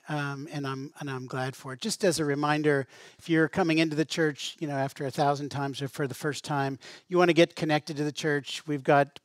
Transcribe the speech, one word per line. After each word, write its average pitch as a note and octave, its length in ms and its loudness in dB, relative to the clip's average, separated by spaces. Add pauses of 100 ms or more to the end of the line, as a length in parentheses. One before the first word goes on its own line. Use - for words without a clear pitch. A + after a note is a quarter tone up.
um, C#3+ 420 -6
and C#3+ 160 -6
I'm, C3+ 320 -8
and C#3+ 100 -8
I'm C3 160 -8
glad C3 300 -6
for - 160 -14
it. C3 80 -14
Just G#3+ 240 -4
as D#3+ 160 2
a D#3+ 60 -2
reminder, D3 640 2 (300)
if - 120 -10
you're D#3+ 180 4
coming D#3+ 300 2
into D#3+ 180 2
the D#3 80 2
church, D3+ 560 -2
you D#3+ 80 -4
know, C#3+ 80 -4
after C3+ 300 -4
a C3 60 -4
thousand C#3+ 360 2
times C#3 340 -6
or C#3+ 60 -4
for C#3+ 200 -4
the B2 60 -8
first C#3+ 300 -6
time, C#3 340 -2 (300)
you F3 100 0
wanna F3 140 6
get E3 240 6
connected D#3 420 -2
to D3 60 -2
the D3+ 80 -2
church. C#3+ 560 -4
We've D3 160 -4
got C#3+ 420 4